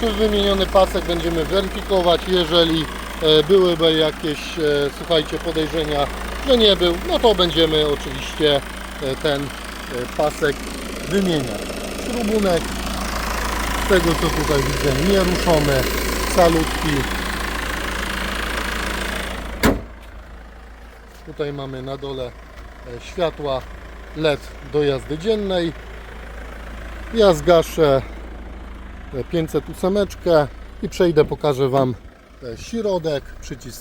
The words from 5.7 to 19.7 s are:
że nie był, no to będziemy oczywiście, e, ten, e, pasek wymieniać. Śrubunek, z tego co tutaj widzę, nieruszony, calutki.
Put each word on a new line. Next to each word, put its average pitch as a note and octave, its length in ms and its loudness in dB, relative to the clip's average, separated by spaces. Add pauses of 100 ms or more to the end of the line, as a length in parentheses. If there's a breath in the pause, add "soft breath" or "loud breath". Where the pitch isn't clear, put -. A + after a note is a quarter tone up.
że B3+ 120 6
nie G#3 180 6
był, F3 180 2 (140)
no E4+ 100 2
to A3+ 160 6
będziemy D#3+ 520 4
oczywiście, C#3+ 720 0 (460)
e, C3+ 200 -2
ten, C#3+ 200 0
e, C#3 40 -6 (720)
pasek D3+ 400 0 (520)
wymieniać. D3+ 520 0 (440)
Śrubunek, G#3 580 2 (1200)
z - 40 -2
tego E3+ 260 4
co D#3 280 0
tutaj C#3+ 200 2
widzę, C#3+ 500 2
nieruszony, E3+ 680 4 (540)
calutki. D#3+ 580 4 (4000)